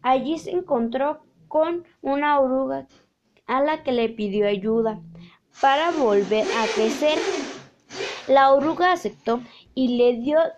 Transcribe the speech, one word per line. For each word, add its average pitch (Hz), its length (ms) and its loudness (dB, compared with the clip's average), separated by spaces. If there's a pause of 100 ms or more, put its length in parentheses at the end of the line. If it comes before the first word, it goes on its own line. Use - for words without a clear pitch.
Allí 269 380 0
se - 100 -12
encontró 277 680 -2 (280)
con 339 380 -2 (160)
una 285 380 0
oruga 269 480 -2 (580)
a 254 160 -2
la 311 220 0
que 269 80 -4
le 233 180 0
pidió 208 380 -2
ayuda 220 520 -2 (640)
para 294 300 2
volver 220 560 2 (100)
a 226 160 0
crecer. 285 460 0 (1080)
La 269 240 6
oruga 320 420 2
aceptó 240 480 -4 (340)
y 247 240 0
le 240 140 4
dio 269 260 0 (180)